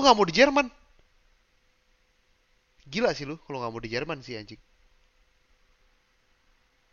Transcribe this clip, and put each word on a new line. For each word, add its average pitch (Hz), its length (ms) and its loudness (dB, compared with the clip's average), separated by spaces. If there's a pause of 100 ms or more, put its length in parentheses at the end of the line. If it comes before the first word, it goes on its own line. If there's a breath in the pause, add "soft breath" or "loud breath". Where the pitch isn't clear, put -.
nggak 247 80 8
mau 208 80 2
di 170 160 0
Jerman? 277 280 4 (2250)
Gila 190 240 -2
sih 143 160 -8
lu, 156 160 -12
kalau 139 160 -10
nggak 120 160 -6
mau 117 80 -10
di 113 80 -10
Jerman 139 320 -6
sih, 117 160 -14
anjing. 107 240 -18 (2250)